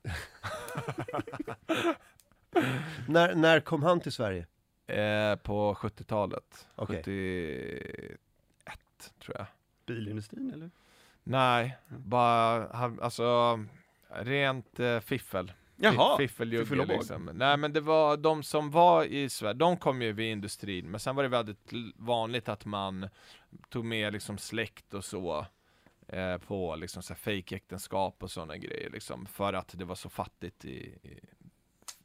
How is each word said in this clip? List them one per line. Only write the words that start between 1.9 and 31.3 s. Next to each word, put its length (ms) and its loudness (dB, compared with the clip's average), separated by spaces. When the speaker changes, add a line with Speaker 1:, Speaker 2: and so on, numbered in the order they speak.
Speaker 2:
När, 260 6
när 260 8
kom 220 -2
han 180 4
till 120 -4
Sverige? 340 -2
Speaker 1:
Eh, 500 2
på 380 0
sjuttiotalet. 1000 -4
Speaker 2:
Okej. 220 -4
Speaker 1:
Sjuttioett, 1200 -6
tror 180 -10
jag. 80 -10
Speaker 3:
Bilindustrin, 680 -6
eller? 180 -12
Speaker 1:
Nej, 520 2
Speaker 3:
Mm. 180 -14
Speaker 1:
bara, 680 4
han, 240 -2
alltså, 580 2
rent, 720 -2
eh, 200 2
fiffel. 520 -4
Speaker 3:
Jaha, 420 6
Speaker 1:
Fi-, 100 2
fiffeljugge, 360 -2
Speaker 3:
fiffelobåg. 320 0
Speaker 1:
liksom. 380 -6
Nej, 220 6
men 160 0
det 80 0
var 360 6
de 260 4
som 280 -2
var 340 8
i 240 -2
Sverige, 260 -2
de 220 4
kom 260 0
ju 100 0
via 200 -2
industrin, 580 -6
men 100 -6
sen 160 -4
var 60 2
det 60 2
väldigt 440 -2
l-, 240 -8
vanligt 520 -2
att 160 -6
man 440 -4
tog 160 -6
med 280 -2
liksom 260 -8
släkt 560 -8
och 100 -8
så, 420 -4
eh, 300 -4
på 380 -4
liksom 260 -10
så 120 -12
här 40 -14
fejkäktenskap 1040 -6
och 80 -10
såna 260 -10
grejer, 340 -10
liksom, 360 -12
för 260 -2
att 260 -6
det 60 -8
var 100 -8
så 140 -12
fattigt 560 -10
i, 60 -12
i 180 -20